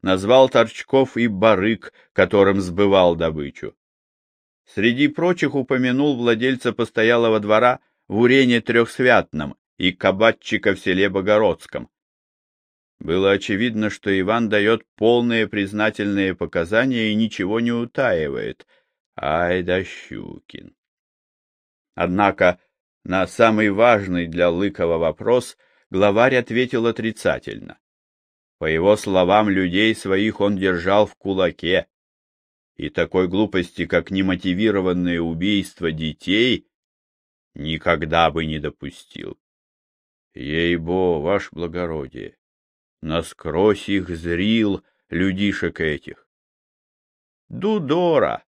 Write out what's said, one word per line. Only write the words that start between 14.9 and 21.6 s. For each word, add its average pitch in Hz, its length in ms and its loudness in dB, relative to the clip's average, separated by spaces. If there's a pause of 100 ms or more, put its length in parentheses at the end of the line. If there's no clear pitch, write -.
полные 117 520 2
признательные 101 840 -2
показания 107 760 -2
и 104 40 -2
ничего 107 460 -2
не 120 120 -2
утаивает. 85 920 -4 (500)
Ай 87 460 -2
да 90 220 -2
Щукин! - 920 -18 (1200)